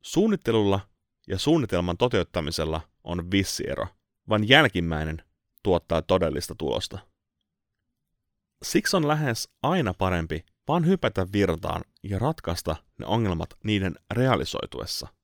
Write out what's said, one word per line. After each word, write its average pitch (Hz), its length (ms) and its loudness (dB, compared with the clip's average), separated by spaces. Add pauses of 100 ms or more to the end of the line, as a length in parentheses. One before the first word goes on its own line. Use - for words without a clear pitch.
Suunnittelulla 113 760 2 (460)
ja 92 120 -4
suunnitelman 92 580 2
toteuttamisella 80 840 0 (240)
on 87 260 -6
vissi 98 400 0
ero, - 160 -4 (420)
vaan 107 200 0
jälkimmäinen 82 760 2 (400)
tuottaa 85 400 0
todellista 82 520 0
tulosta. - 440 -4 (1600)
Siksi - 340 0
on 151 120 2
lähes 151 400 0 (140)
aina 135 320 0
parempi 82 500 -2 (240)
vaan 156 180 2
hypätä 135 460 2
virtaan 87 500 0 (200)
ja 95 160 -4
ratkaista 92 580 -4 (220)
ne - 80 -10
ongelmat 92 480 -2 (100)
niiden 98 300 0 (160)
realisoituessa - 1000 -2 (160)